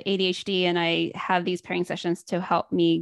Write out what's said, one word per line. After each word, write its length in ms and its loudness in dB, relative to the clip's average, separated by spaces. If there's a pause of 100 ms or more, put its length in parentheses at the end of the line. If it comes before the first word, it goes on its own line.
A 80 2
D 100 0
H 160 -4
D, 220 0
and 120 2
I 380 0
have 300 0
these 160 -2
pairing 240 -4
sessions 400 -4
to 160 -2
help 300 0
me 300 4